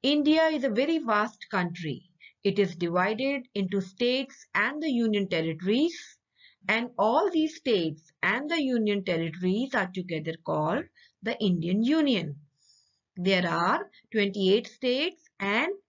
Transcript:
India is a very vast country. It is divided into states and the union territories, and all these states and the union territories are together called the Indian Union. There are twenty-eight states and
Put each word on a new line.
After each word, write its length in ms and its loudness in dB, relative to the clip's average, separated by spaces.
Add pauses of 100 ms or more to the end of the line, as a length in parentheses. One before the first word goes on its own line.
India 460 4
is 140 0
a 60 0
very 300 0
vast 520 -2
country. 520 -4 (400)
It 160 0
is 180 0
divided 800 0
into 260 -2
states 720 -4
and 280 -2
the 80 -2
union 360 0
territories, 920 -2 (500)
and 300 -2
all 320 4
these 260 0
states 560 -2 (100)
and 280 -2
the 120 0
union 420 0
territories 680 -2
are 200 -2
together 400 -6 (100)
called 400 -2 (380)
the 200 -4
Indian 400 2
Union. 540 2 (800)
There 320 2
are 400 0 (240)
twenty-eight 540 2
states 560 -2 (180)
and 320 0 (160)